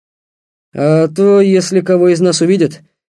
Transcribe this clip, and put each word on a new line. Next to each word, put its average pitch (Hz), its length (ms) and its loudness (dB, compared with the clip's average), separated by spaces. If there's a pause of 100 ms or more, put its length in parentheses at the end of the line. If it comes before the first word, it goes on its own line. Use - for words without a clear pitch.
(720)
А 156 340 0
то, 196 320 2
если 185 400 0
кого 180 300 0
из 170 100 0
нас 175 220 -2
увидят, 165 400 -2 (280)